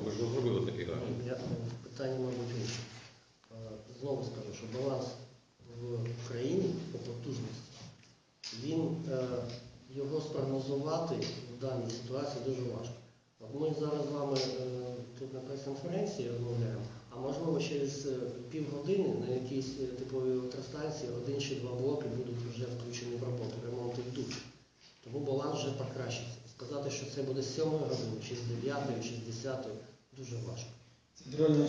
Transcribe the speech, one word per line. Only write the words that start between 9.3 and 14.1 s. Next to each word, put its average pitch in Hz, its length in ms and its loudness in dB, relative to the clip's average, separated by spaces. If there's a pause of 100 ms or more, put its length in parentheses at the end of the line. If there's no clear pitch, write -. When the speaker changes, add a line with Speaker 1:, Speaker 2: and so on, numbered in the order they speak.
Speaker 2:
його 143 240 0
спрогнозувати 139 960 2 (420)
в - 40 -12
даній 123 300 0
ситуації 127 560 -2
дуже 127 160 2
важко. 117 320 -2 (460)
От 131 200 -6
ми 156 200 4
зараз 147 280 2
з 139 40 0